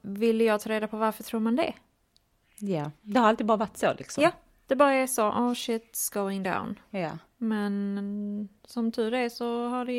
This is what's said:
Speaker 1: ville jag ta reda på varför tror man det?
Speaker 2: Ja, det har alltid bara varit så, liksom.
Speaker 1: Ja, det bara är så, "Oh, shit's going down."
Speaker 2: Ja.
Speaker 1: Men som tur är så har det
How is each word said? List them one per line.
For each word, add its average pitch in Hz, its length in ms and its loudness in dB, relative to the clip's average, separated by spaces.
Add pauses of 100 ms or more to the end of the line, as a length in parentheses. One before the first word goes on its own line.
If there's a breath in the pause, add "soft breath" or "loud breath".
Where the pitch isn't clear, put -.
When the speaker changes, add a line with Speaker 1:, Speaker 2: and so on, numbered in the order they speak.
Speaker 1:
ville 220 420 2
jag 214 180 4
ta 220 80 -8
reda 214 180 0
på 214 100 -6
varför 220 260 0
tror - 160 -4
man 226 160 2
det? - 180 0 (840)
Speaker 2:
Ja, 165 340 -4 (100)
det 214 180 0
har 233 80 8
alltid 226 200 4
bara 220 100 4
varit 208 200 -2
så, - 200 2
liksom. - 260 -2
Speaker 1:
Ja, 339 80 6 (360)
det 269 80 2
bara 277 180 6
är 262 140 2
så, 226 200 0
"Oh, 240 260 0
shit's - 600 -6
going 196 300 -2
down." 190 360 -2 (100)
Speaker 2:
Ja. 165 280 -4 (200)
Speaker 1:
Men 202 1120 -4 (160)
som 233 260 -4
tur 226 220 -2
är 247 160 0
så 240 380 -4
har 247 180 -4
det 247 140 -6